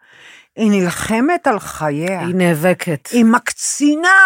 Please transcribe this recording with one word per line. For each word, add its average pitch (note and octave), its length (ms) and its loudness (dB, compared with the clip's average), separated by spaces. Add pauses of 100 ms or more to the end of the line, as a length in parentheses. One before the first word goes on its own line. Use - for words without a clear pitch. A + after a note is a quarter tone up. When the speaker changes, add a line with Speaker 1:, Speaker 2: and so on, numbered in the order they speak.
(560)
Speaker 1:
היא G#3 160 2
נלחמת A3 760 -2
על A3 120 0
חייה. D#3+ 600 -6
Speaker 2:
היא F3 160 -4
נאבקת. F3 760 0
Speaker 1:
היא A#3 140 4
מקצינה D4 840 0 (160)